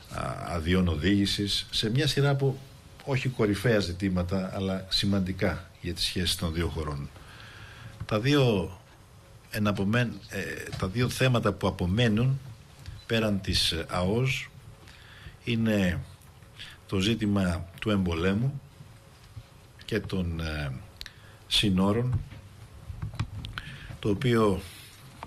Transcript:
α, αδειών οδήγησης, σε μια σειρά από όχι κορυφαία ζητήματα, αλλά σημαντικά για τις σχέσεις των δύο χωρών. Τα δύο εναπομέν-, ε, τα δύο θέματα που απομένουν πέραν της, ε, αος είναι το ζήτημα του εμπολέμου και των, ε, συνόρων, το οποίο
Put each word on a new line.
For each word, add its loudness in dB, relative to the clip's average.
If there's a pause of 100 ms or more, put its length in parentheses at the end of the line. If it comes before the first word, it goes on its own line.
α, -6
αδειών 4
οδήγησης, 2
σε 0
μια 2
σειρά 4
από 2 (480)
όχι 0
κορυφαία 2
ζητήματα, 0
αλλά -2
σημαντικά 0 (120)
για -4
τις -4
σχέσεις 0
των -2
δύο 0
χωρών. -4 (960)
Τα 0
δύο 4 (800)
εναπομέν-, 0 (100)
ε, -6 (360)
τα -2
δύο 0
θέματα 2
που 0
απομένουν 4 (680)
πέραν 2
της, 2
ε, -2
αος 0 (920)
είναι 2 (880)
το -2
ζήτημα 2 (140)
του -2
εμπολέμου 2 (1200)
και -2
των, -4
ε, -4 (760)
συνόρων, 2 (1800)
το -2
οποίο 4 (640)